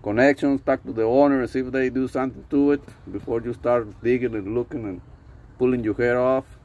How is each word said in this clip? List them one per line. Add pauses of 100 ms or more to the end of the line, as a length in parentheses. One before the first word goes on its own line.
connections,
talk
to
the
owner
and
see
if
they
do
something
to
it (280)
before
you
start (140)
digging
and
looking
and (580)
pulling
your
hair
off. (180)